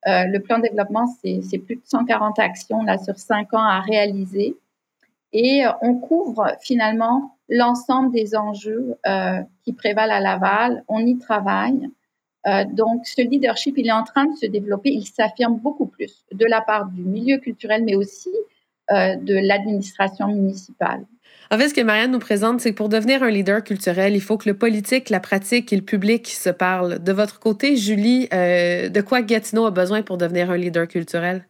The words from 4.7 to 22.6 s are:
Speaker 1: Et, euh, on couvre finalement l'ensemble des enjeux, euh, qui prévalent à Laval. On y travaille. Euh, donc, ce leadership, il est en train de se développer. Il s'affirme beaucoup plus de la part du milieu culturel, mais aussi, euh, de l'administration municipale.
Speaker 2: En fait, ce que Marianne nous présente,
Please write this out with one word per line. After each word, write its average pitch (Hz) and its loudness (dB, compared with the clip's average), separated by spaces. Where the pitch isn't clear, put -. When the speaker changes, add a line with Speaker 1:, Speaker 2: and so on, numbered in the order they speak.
Speaker 1:
Et, 254 4
euh, 220 2
on 240 4
couvre 247 0
finalement 226 0
l'ensemble 240 2
des 220 -2
enjeux, 214 -4
euh, 190 -2
qui - -6
prévalent 214 0
à 202 0
Laval. 196 0
On 220 -2
y 247 2
travaille. 208 -2
Euh, 196 2
donc, 220 0
ce - -4
leadership, 254 0
il 226 0
est 226 2
en 220 2
train 277 0
de 302 0
se - -4
développer. 202 -2
Il 220 -2
s'affirme 226 0
beaucoup 294 -2
plus - -12
de 202 2
la 220 2
part 214 0
du 185 -10
milieu 226 0
culturel, 226 -2
mais 214 0
aussi, 202 -2
euh, 190 2
de 190 -2
l'administration 196 0
municipale. 196 -4
Speaker 2:
En 214 2
fait, 285 4
ce 294 -4
que 277 2
Marianne 226 2
nous 247 0
présente, 226 0